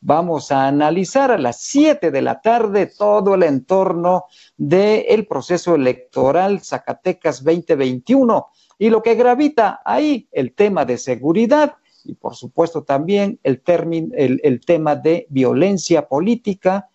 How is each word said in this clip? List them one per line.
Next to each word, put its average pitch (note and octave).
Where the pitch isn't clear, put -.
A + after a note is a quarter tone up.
Vamos D#3
a C#3
analizar E3+
a G#3+
las B2
siete C#4+
de C3+
la B2
tarde G#3+
todo G#3
el F#3+
entorno F3
del G3+
proceso E3+
electoral D3
Zacatecas C3+
veinte E3
veintiuno D3
y A3
lo A3
que A3+
gravita B3
ahí, C#4+
el C3
tema G3
de B2
seguridad G3+
y, -
por -
supuesto, E3
también G3
el C3+
termin-, E3
el, C3
el C3
tema D#3
de D#3+
violencia D3
política F#3+